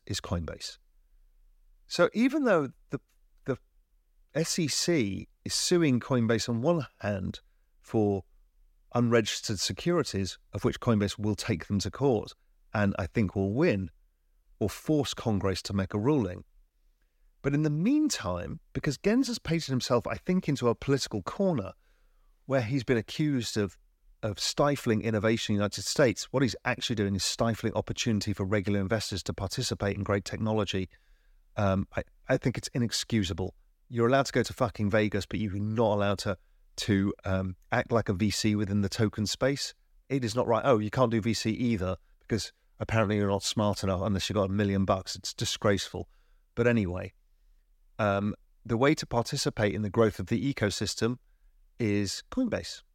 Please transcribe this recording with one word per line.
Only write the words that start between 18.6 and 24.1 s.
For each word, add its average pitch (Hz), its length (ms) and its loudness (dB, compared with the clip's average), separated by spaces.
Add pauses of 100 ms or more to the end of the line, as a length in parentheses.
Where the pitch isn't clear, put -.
because 135 260 -2
Gensler's 240 420 0
painted 160 300 -4
himself, 123 380 0
I - 80 -4
think, 185 320 -2
into 127 220 2
a 110 40 2
political 127 480 -2
corner 160 520 -2 (720)
where 131 160 0
he's 117 240 -2
been 127 120 4
accused 131 600 -2
of, 101 200 -2 (460)